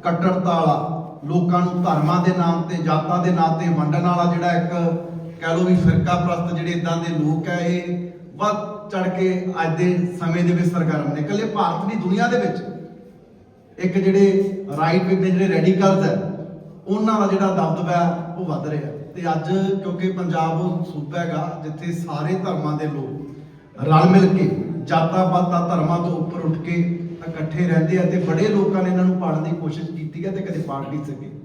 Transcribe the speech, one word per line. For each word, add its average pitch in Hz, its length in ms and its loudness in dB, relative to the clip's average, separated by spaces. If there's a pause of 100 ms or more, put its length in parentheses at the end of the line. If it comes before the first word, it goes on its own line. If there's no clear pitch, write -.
ਕੱਟੜਤਾ 180 500 2
ਵਾਲਾ, - 720 -2
ਲੋਕਾਂ 175 340 2
ਨੂੰ 180 220 0
ਧਰਮਾਂ 170 420 2
ਦੇ 185 140 2
ਨਾਮ 170 240 2
ਤੇ, 175 220 -4
ਜਾਤਾਂ 160 400 0
ਦੇ 180 80 2
ਨਾਮ 165 260 2
ਤੇ 175 160 -2
ਵੰਡਣ 151 280 0
ਵਾਲਾ 175 320 2
ਜਿਹੜਾ 175 180 0
ਇੱਕ 175 200 0 (680)
ਕਹਿ 165 160 0
ਲਓ 180 80 2
ਵੀ 180 120 4
ਫਿਰਕਾ 160 400 4
ਪ੍ਰਸਤ 175 400 0
ਜਿਹੜੇ 165 160 -2
ਇੱਦਾਂ 165 240 -2
ਦੇ 165 220 -4
ਲੋਕ 160 300 0
ਆ, 175 100 -2
ਇਹ 175 520 -2 (260)
ਵੱਧ 208 540 -4
ਚੜ 190 180 -2
ਕੇ 185 220 0 (320)
ਅੱਜ 160 160 0
ਦੇ 180 180 2 (240)
ਸਮੇਂ 170 240 0
ਦੇ 175 80 4
ਵਿੱਚ 175 160 2
ਸਰਗਰਮ 151 460 0
ਨੇ। 151 60 -4
ਇਕੱਲੇ 202 240 -2 (100)
ਭਾਰਤ 170 320 -2
ਨਹੀਂ, 214 120 -2
ਦੁਨੀਆ 190 300 2
ਦੇ 240 100 2
ਵਿੱਚ 190 200 0 (1200)
ਇੱਕ 180 200 0
ਜਿਹੜੇ 190 680 4 (120)
ਰਾਈਟ 165 260 4
ਵਿੰਗ 185 180 2
ਦੇ 185 80 2
ਜਿਹੜੇ 180 180 4
ਰੈਡੀਕਲਸ 190 560 4
ਹੈ, 190 120 2 (680)
ਉਹਨਾਂ 214 340 0
ਦਾ 196 60 2
ਜਿਹੜਾ 190 200 2
ਦਬਦਬਾ 165 480 0
ਹੈ 170 440 0
ਉਹ 185 80 -6
ਵੱਧ 151 220 -4
ਰਿਹਾ। 151 220 -4 (240)
ਤੇ 185 80 -10 (100)
ਅੱਜ 156 160 -2 (340)
ਕਿਉਂਕਿ 175 300 -2
ਪੰਜਾਬ 165 480 -2
ਉਹ 165 240 -2
ਸੂਬਾ 151 360 -8
ਹੈਗਾ 151 440 -4
ਜਿੱਥੇ 165 280 -6
ਸਾਰੇ 156 420 -4 (100)
ਧਰਮਾਂ 151 340 -2
ਦੇ 156 80 -4
ਲੋਕ - 1000 -10
ਰਲ 165 260 6
ਮਿਲ 185 180 8
ਕੇ, - 220 4 (360)
ਜਾਤਾਂ 175 440 2
ਪਾਤਾਂ 175 380 2
ਧਰਮਾਂ 160 300 0
ਤੋਂ - 180 -2
ਉੱਪਰ 165 240 -4
ਉੱਠ 160 180 -2
ਕੇ 180 140 -4 (560)
ਇਕੱਠੇ 160 400 -4
ਰਹਿੰਦੇ 160 300 2
ਆ 175 40 2
ਤੇ 160 240 2
ਬੜੇ 196 220 2
ਲੋਕਾਂ 196 340 2
ਨੇ 185 80 0
ਇਹਨਾਂ 185 140 2
ਨੂੰ 185 160 4
ਪਾੜਨ 156 240 -2
ਦੀ 165 60 -4 (100)
ਕੋਸ਼ਿਸ਼ 156 300 -6
ਕੀਤੀ 165 360 -8
ਹੈ 190 60 -4
ਤੇ - 100 -6
ਕਦੇ 160 240 -6
ਪਾੜ 139 160 -8
ਨਹੀਂ 143 220 -8
ਸਕੇ। 131 260 -12 (140)